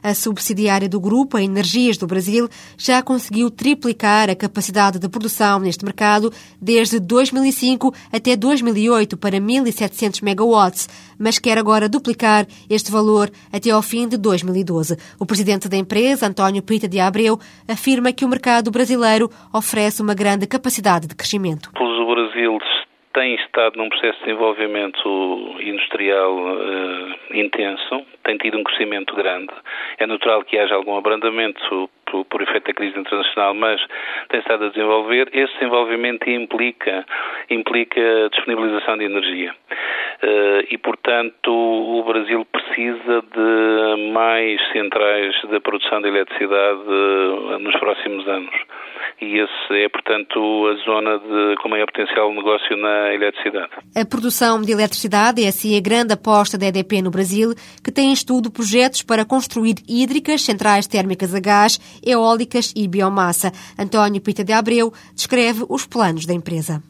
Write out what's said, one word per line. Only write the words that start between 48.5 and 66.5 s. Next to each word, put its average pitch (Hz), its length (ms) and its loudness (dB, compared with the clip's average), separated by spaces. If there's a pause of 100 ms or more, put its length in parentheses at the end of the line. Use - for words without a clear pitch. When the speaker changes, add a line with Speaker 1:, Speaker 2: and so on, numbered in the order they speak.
Speaker 2:
E 104 160 -4
esse 101 460 0
é, 104 40 2
portanto, 107 800 -2
a 104 60 2 (100)
zona 107 360 0
de, 104 420 0
com 110 80 -4
maior 107 160 0
potencial 107 440 0
de 104 60 -4
negócio 104 400 0
na 104 380 0
eletricidade. 101 560 -4 (260)
Speaker 1:
A 214 100 0
produção 226 560 0
de 214 100 -2
eletricidade 214 720 2
é, 196 40 4
assim, 208 300 0
a 196 40 2
grande 220 320 2
aposta 208 440 2
da 196 80 -2
E 196 60 2
D 190 120 0
P 190 180 0
no 185 100 0
Brasil, 196 420 0 (300)
que 240 100 -4
tem 269 160 4
em 269 40 4
estudo 247 380 0
projetos 240 520 0
para 214 200 0
construir 226 520 0 (120)
hídricas, 262 540 0
centrais 202 460 2
térmicas 190 460 0
a 196 60 -2
gás, 208 400 4 (260)
eólicas 233 680 2
e 208 140 -2
biomassa. 190 640 2 (280)
António 208 420 2
Pita 208 220 -2
de 196 80 -2
Abreu 226 400 2 (220)
descreve 233 560 0
os - 160 -4
planos 165 400 0
da 175 80 -2
empresa. 160 560 -4